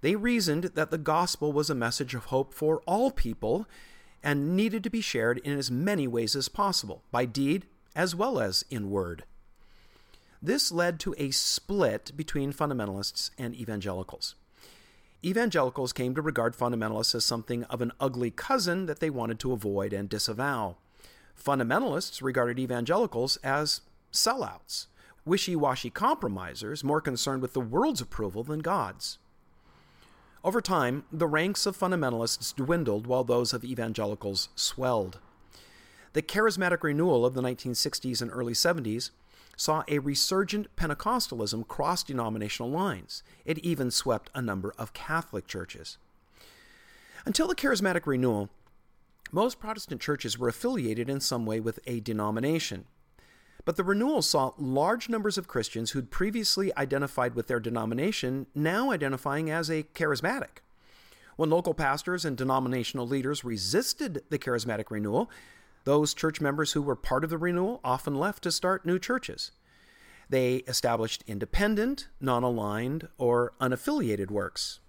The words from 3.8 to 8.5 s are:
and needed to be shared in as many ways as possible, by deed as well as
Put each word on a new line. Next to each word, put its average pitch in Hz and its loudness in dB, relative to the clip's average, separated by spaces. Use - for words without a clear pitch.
and 143 2
needed 214 2
to 233 -2
be 226 -2
shared 120 2
in 143 -2
as 123 -2
many 151 2
ways 117 0
as 135 -2
possible, 196 0
by 123 2
deed 139 0
as 170 0
well 208 0
as 98 0